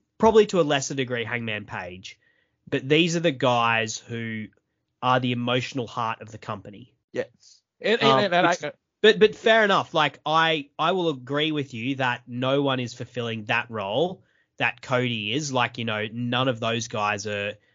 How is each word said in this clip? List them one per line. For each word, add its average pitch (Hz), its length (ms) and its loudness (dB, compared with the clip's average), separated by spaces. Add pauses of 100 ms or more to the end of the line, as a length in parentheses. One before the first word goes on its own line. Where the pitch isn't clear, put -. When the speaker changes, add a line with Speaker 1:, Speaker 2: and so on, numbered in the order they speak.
(180)
Speaker 1:
probably 214 300 6
to 190 120 2
a 160 40 4
lesser 147 320 0
degree 123 280 -4
Hangman 113 420 -6
Page, 92 540 -12 (480)
but 131 200 -4
these 165 280 4
are 175 40 -2
the 165 120 2
guys 117 640 0
who 113 500 -8 (560)
are 127 160 4
the 123 140 0
emotional 123 520 -2
heart 113 360 -6
of 104 100 -16
the 107 80 -16
company. 107 560 -14 (160)
Speaker 2:
Yes. 120 160 -6 (520)
And, 220 220 0
and, - 100 6
Speaker 1:
Um, - 80 6
Speaker 2:
and, 196 140 2
and 175 140 4
Speaker 1:
it's 180 160 0
Speaker 2:
I 147 80 -8 (300)
Speaker 1:
but, 208 180 6
but 214 160 6
fair 220 300 4
enough. 180 280 2
Like, 151 320 0
I, 160 440 2 (100)
I 165 140 2
will 175 160 0
agree 143 420 -2
with 147 220 -4
you 123 220 -4
that 123 300 -2
no 127 360 0
one 135 180 0
is 120 140 -6
fulfilling 117 520 -8
that 117 240 0
role 117 540 -4 (340)
that 120 240 -2
Cody 120 520 -2
is. 147 180 -4
Like, 123 260 -2
you 120 60 -6
know, 107 280 -4
none 120 360 -2
of 113 140 -2
those 117 260 -2
guys 104 400 -2
are 101 280 -6 (200)